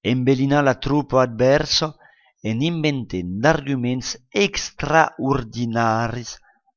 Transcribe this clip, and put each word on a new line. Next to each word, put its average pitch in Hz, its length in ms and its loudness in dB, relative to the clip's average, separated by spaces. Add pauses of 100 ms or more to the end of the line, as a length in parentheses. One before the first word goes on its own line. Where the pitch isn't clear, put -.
embellinar 131 600 2
la 131 120 4
truppa 135 460 0
adversa 135 720 0 (480)
en 113 180 -2
inventend 131 840 -2
arguments 135 720 -2 (140)
extraordinaris 117 2000 -2 (380)